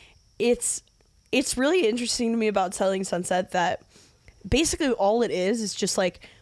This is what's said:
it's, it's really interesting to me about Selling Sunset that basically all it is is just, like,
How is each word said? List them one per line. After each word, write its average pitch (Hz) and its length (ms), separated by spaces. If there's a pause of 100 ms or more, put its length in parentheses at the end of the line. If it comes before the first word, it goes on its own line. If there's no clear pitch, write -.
(380)
it's, - 440 (480)
it's - 260
really 294 300
interesting 233 460
to 233 60
me 220 100
about 196 260
Selling 190 300
Sunset 180 480
that 180 300 (680)
basically 294 440
all 214 300
it 202 80
is 185 300
is 202 140
just, - 240
like, 185 300 (140)